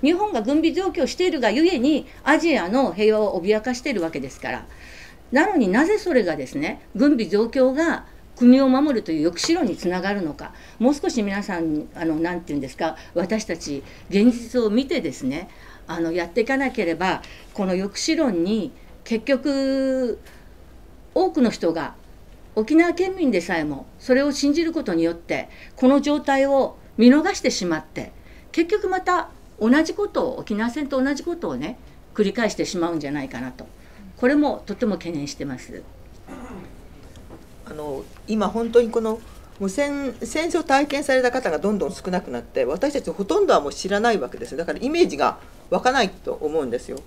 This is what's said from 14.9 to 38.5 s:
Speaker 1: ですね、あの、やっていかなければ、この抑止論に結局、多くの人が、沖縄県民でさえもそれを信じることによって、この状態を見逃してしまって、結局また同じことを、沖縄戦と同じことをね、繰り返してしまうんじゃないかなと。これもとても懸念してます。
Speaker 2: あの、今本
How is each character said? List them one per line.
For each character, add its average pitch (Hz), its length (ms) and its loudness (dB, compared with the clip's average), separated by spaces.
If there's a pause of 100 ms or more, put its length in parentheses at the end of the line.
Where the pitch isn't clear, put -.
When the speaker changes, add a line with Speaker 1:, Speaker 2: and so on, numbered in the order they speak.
Speaker 1:
で 147 100 -4
す - 120 -10
ね、 170 240 -6 (380)
あ 170 140 -6
の、 165 120 -2
や 170 120 -2
っ 175 60 -10
て 240 100 0
い 220 60 2
か 269 100 0
な 262 140 0
け 220 160 -2
れ 165 80 0
ば、 170 260 -2 (320)
こ 196 140 -2
の 185 60 0
抑 190 240 -2
止 320 220 -2
論 196 260 2
に 208 280 -2 (320)
結 226 220 -4
局、 269 920 0 (960)
多 359 160 2
く 311 120 2
の 226 80 4
人 165 240 -2
が、 143 200 -6 (640)
沖 226 200 2
縄 339 180 6
県 381 200 -2
民 330 160 0
で 180 100 2
さ 175 180 -2
え 151 60 -2
も 139 200 -6 (140)
そ - 160 2
れ 269 80 4
を 285 80 2
信 285 220 0
じ 330 120 2
る 330 80 -2
こ 311 120 -4
と 190 100 -2
に 165 80 2
よ 170 100 2
っ - 20 -6
て、 - 360 -6 (260)
こ 254 120 6
の 277 120 6
状 294 200 0
態 277 260 2
を 269 300 2 (200)
見 240 140 10
逃 320 240 4
し - 60 -6
て 262 100 0
し - 160 -4
ま 160 120 -2
っ - 60 -10
て、 - 280 -12 (400)
結 339 180 0
局 415 180 0
ま 370 120 0
た 359 280 0 (320)
同 220 100 2 (120)
じ 320 120 -2
こ 403 140 -2
と - 200 -2
を、 - 100 -6
沖 202 160 -6
縄 226 160 -2
戦 294 160 -6
と 262 160 0
同 277 120 0
じ 277 80 -8
こ 339 140 -6
と 208 140 -6
を 127 60 -6
ね、 156 220 -8 (360)
繰 214 100 2
り 196 80 0
返 214 180 0
し - 40 -10
て 160 100 -2
し 180 140 -6
ま 170 120 0
う 170 60 -4
ん 151 40 -2
じ 147 60 -8
ゃ 139 60 -4
な 147 100 -4
い 135 60 -8
か 123 120 -10
な 127 120 -8
と。 - 140 -16 (500)
こ 247 120 2
れ 285 60 4
も 285 320 2
と 202 80 -6
て 240 120 -2
も 208 60 0
懸 170 180 -6
念 143 160 -6
し - 80 -10
て 151 100 -10
ま 127 140 -8
す。 - 240 -16 (1800)
Speaker 2:
あ 147 80 -14
の、 147 300 -10 (240)
今 208 200 0
本 226 220 -4